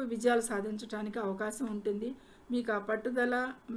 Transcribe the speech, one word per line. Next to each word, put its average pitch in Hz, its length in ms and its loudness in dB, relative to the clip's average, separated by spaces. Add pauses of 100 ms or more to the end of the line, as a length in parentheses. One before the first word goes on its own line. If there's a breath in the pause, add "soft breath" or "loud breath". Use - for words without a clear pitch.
(140)
విజయాలు 233 360 6
సాధించడానికి 214 680 -4 (100)
అవకాశం 214 380 -2 (100)
ఉంటుంది. 208 340 -2 (440 loud breath)
మీకు 233 240 2
ఆ - 20 -2 (100)
పట్టుదల, 240 460 2 (400)